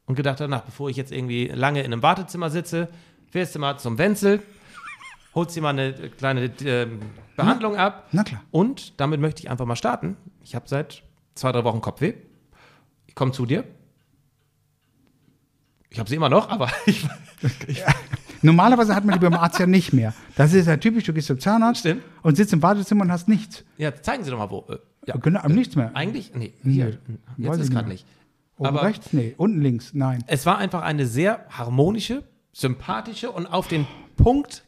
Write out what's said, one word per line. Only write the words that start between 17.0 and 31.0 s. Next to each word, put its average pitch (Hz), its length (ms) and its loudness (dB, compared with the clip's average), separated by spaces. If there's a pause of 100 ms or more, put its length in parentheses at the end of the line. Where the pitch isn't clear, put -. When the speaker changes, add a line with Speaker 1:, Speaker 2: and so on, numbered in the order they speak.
Speaker 1:
ich 139 120 -6
Speaker 2:
Ja. 185 80 -6 (580)
Normalerweise 208 520 6
hat 202 80 0
man 202 100 4
die 180 60 2
beim 170 140 6
Arzt 170 260 2
ja 180 60 4
nicht 185 260 4
mehr. 113 220 2 (220)
Das 151 160 6
ist 185 140 6
ja 160 100 4
typisch, 220 280 0
du 165 80 -2
gehst 156 160 -2
zum 131 100 0
Zahnarzt 226 420 2
Speaker 1:
Stimmt. 170 220 0 (200)
Speaker 2:
und 156 140 4
sitzt 208 160 4
im 165 100 4
Wartezimmer 202 420 4
und 175 80 2
hast 175 160 -2
nichts. - 340 0 (160)
Speaker 1:
Ja, 151 240 -4
zeigen 240 220 -4
Sie 139 60 -6
doch 123 80 -4
mal, 104 120 -6
wo. 101 180 -10
Äh, - 100 -10 (280)
ja. - 100 -6
Speaker 2:
Genau, 156 300 0
nichts 196 300 2
mehr. 117 180 0
Speaker 1:
Eigentlich? 190 400 -6
Nee, 113 180 -8 (100)
Speaker 2:
Nee. 135 120 2
Speaker 1:
hier. 131 120 2 (500)
Jetzt 127 140 -4
Speaker 2:
Weiß 165 80 -2
Speaker 1:
ist 147 100 -2
Speaker 2:
ich 127 60 0
Speaker 1:
grad 110 120 -2
Speaker 2:
nicht. 92 180 -10
Speaker 1:
nicht. - 120 -20 (420)
Speaker 2:
Oben 139 100 -2
Speaker 1:
Aber 143 140 0
Speaker 2:
rechts? 208 300 -2
Nee, 120 240 0
unten 226 240 2
links? 123 340 0
Nein. 131 320 -2
Speaker 1:
es 143 180 -2
war 196 140 2
einfach 185 240 -4
eine 147 240 0